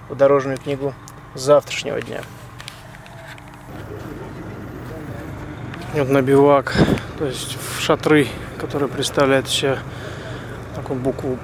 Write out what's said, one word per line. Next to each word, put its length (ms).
в 80
дорожную 420
книгу 340
завтрашнего 680
дня. 200
Вот 140
на 140
бивак, 520
то 80
есть 320
в 200
шатры, 480
которые 300
представляют 580
из 60
себя 260
такую 240
букву 460